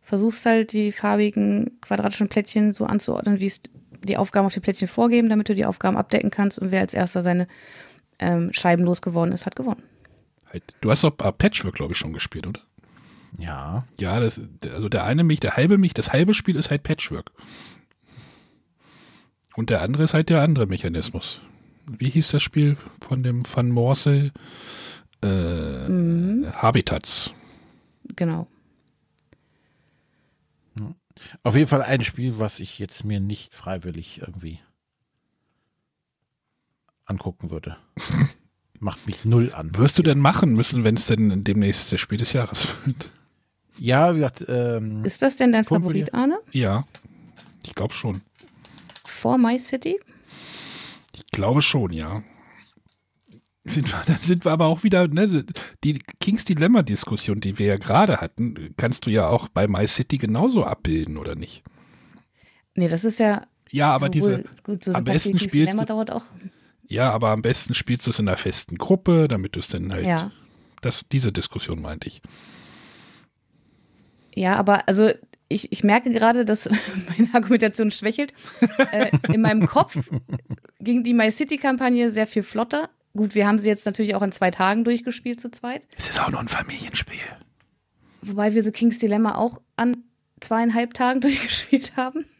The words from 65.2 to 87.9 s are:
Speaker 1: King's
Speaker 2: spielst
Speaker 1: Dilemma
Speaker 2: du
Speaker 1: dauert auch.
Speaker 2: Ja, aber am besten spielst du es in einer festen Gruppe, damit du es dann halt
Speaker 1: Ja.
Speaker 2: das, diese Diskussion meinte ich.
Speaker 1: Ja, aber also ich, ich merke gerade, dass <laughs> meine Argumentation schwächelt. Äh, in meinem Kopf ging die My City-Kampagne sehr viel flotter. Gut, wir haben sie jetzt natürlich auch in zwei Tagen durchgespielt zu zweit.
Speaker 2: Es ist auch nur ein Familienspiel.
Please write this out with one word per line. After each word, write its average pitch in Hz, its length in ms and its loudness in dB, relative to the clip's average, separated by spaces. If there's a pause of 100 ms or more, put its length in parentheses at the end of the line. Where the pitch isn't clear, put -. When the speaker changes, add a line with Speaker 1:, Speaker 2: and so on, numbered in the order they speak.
Speaker 1:
King's 185 200 2
Speaker 2:
spielst 151 220 4
Speaker 1:
Dilemma 214 100 0
Speaker 2:
du 220 60 -2
Speaker 1:
dauert 220 240 -4
auch. 233 100 -6 (640)
Speaker 2:
Ja, 117 220 0
aber 113 200 2
am 107 120 0
besten 117 320 0
spielst - 320 -2
du 139 60 0
es - 80 -2
in 104 80 2
einer 92 80 2
festen - 420 -4
Gruppe, 175 500 4
damit 98 280 -4
du - 40 -6
es - 60 -8
dann 90 260 -6
halt 95 140 -2
Speaker 1:
Ja. 175 240 -2 (520)
Speaker 2:
das, - 280 -4
diese 123 220 0
Diskussion - 500 -6
meinte 78 260 -10
ich. - 140 -16 (2250)
Speaker 1:
Ja, 190 180 0
aber 202 340 4
also 202 220 6 (380)
ich, - 240 -4
ich - 100 -4
merke 233 280 4
gerade, 233 340 4
dass 214 260 -2
<laughs> 185 480 -4
meine 233 160 4
Argumentation 220 560 2
schwächelt. 226 420 -4 (600)
Äh, 208 180 2 (220)
in 220 80 4
meinem 214 260 4
Kopf - 300 2 (840)
ging 240 240 0
die 240 120 0
My 220 180 4
City-Kampagne 254 800 0
sehr 214 160 0
viel 208 160 -2
flotter. 262 460 -4 (240)
Gut, 208 200 -2
wir 208 120 4
haben 214 120 4
sie 208 100 2
jetzt 208 180 0
natürlich 208 280 -2
auch 196 80 -2
in 196 80 0
zwei 180 200 0
Tagen 196 340 0
durchgespielt 240 560 -4
zu 240 100 -12
zweit. 247 320 -12 (140)
Speaker 2:
Es - 140 -6
ist - 100 -2
auch - 100 -2
nur - 80 -6
ein 117 100 -8
Familienspiel. - 720 -8 (1000)